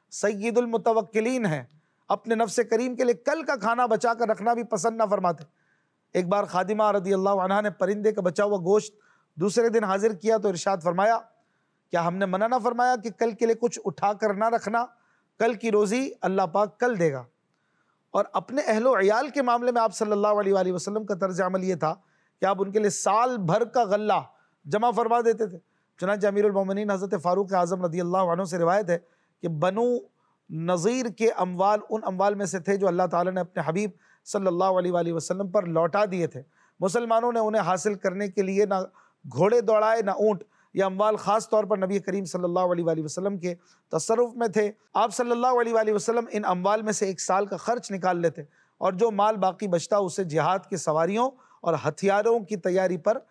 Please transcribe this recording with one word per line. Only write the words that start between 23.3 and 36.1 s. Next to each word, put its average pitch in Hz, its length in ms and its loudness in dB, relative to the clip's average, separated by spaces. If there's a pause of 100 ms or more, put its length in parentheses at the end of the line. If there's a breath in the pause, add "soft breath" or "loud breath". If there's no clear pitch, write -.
بھر 190 260 2
کا 233 200 2
غلہ 208 380 0 (420 soft breath)
جمع 214 260 0
فرما 233 300 2
دیتے 226 260 -2
تھے۔ 180 120 -12 (420)
چنانچہ 196 260 0
امیر 202 180 4
المومنین 196 460 0
حضرت 190 320 -4
فاروق 185 320 0
اعظم 180 300 0
رضی 175 160 -2
اللہ 175 160 -2
عنہ 185 280 0
سے 180 140 -6
روایت 175 320 2
ہے 170 80 2 (440 soft breath)
کہ - 60 -4
بنو 180 380 0 (640)
نذیر 180 560 -2
کے 220 240 0
اموال 185 480 0 (120)
ان 220 140 -4
اموال 196 300 0
میں 202 120 -4
سے 180 140 -6
تھے 196 160 0
جو 190 120 0
اللہ 175 220 2
تعالیٰ 175 220 0
نے 185 80 -4
اپنے 180 260 -6
حبیب 190 240 -2 (340 soft breath)
صلی 196 220 -4
اللہ 175 180 2
علیہ 185 280 0
وآلہ 175 200 0
وسلم 185 380 -6
پر 196 160 0
لوٹا 170 440 0